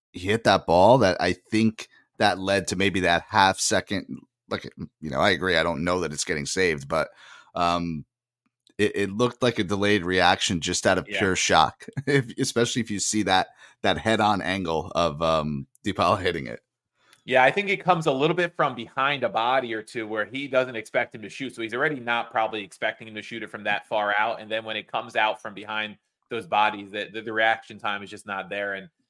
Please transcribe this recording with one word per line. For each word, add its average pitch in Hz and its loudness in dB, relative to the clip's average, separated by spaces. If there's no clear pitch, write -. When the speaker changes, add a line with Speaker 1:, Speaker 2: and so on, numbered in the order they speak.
Speaker 1:
he 90 -10
hit 110 0
that 98 4
ball 98 8
that 95 4
I 90 2
think 110 0
that 101 2
led 95 0
to 101 -4
maybe 98 2
that 85 2
half 95 4
second. - -2
Like, 98 -6
you 78 -8
know, 67 -4
I 101 4
agree. 90 2
I 80 2
don't 82 -2
know 90 0
that 76 -4
it's 73 -6
getting 76 -4
saved, 78 0
but, 78 -2
um, 87 -2
it, 104 0
it 101 -2
looked 120 -2
like 123 0
a 107 0
delayed 101 0
reaction 90 2
just 90 -2
out 95 4
of 87 -4
Speaker 2:
Yeah. 101 -6
Speaker 1:
pure 95 2
shock, - 2
<laughs> 139 -8
if, 139 2
especially 120 0
if 107 -4
you 101 -4
see 107 0
that, 92 4
that 95 2
head-on 107 2
angle 82 -2
of, 80 0
um, 76 0
Dybala 95 2
hitting 82 -4
it. 58 -12
Speaker 2:
Yeah, 127 4
I 139 6
think 202 -2
it 196 -2
comes 170 2
a 156 2
little 147 2
bit 175 -2
from 139 0
behind 131 -4
a 113 0
body 117 0
or 110 -6
two 110 -8
where 107 -4
he 135 -10
doesn't 127 0
expect 113 -4
him 113 -14
to 101 -12
shoot. 127 -12
So 113 -8
he's 110 -6
already 143 -2
not 117 -4
probably 110 -2
expecting 110 -8
him 110 -14
to 107 -10
shoot 110 -12
it 104 -12
from 107 -12
that 104 -4
far 107 0
out. 110 0
And 107 -12
then 110 -4
when 110 -6
it 104 -10
comes 117 -6
out 107 0
from 110 -12
behind 104 -8
those 113 -6
bodies, 104 0
that 101 -8
the, 113 -10
the 110 -10
reaction 110 0
time 101 -6
is 95 -16
just 104 -16
not 95 -8
there, 101 -6
and 95 -12